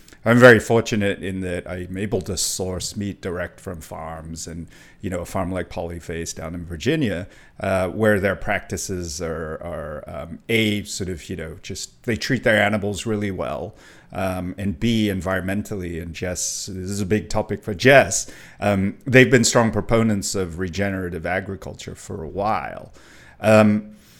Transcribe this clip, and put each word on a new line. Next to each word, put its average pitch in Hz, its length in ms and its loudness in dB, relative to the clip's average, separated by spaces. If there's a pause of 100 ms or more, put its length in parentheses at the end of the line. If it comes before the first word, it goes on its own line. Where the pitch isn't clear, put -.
(240)
I'm 117 140 6
very 120 220 12
fortunate 107 600 0
in 95 180 -4
that 90 280 -6
I'm 90 280 -8
able 104 260 -2
to 87 140 -6
source 90 600 -4
meat 101 260 -6
direct 85 360 -8
from 87 220 -12
farms 80 640 -12
and, 82 220 -10 (320)
you 98 100 -6
know, 90 100 -4
a 87 40 -6
farm 92 260 -4
like 90 200 -4
Polyface 85 640 -8
down 80 200 -10
in 85 100 -10
Virginia, 90 640 -2 (320)
uh, 95 300 0
where 107 320 0
their 95 160 2
practices 90 840 -6
are, 80 340 -6 (100)
are, 78 420 -8
um, 85 320 -10 (100)
A, 107 360 2
sort 92 240 -8
of, 90 200 -8
you 95 80 -8
know, 80 260 -10
just - 420 -12
they 113 120 -2
treat 113 280 -2
their 107 180 6
animals 104 440 0
really 104 240 0
well, 76 440 -6 (380)
um, 92 460 -4
and 98 200 -2
B, 113 280 2
environmentally, 95 960 -2
and 85 120 -8
Jess, - 520 -6
this 92 240 -6
is 101 100 -2
a 101 60 -2
big 107 240 0
topic 107 320 -2
for 107 120 -6
Jess, 117 560 6 (280)
um, 101 480 2
they've 131 240 8
been 120 140 6
strong 113 260 4
proponents 107 640 0
of 85 240 -4
regenerative 90 640 -4
agriculture 92 680 -6
for 98 280 -10
a 78 60 -8
while. 85 640 -4 (480)
Um, 107 560 6 (240)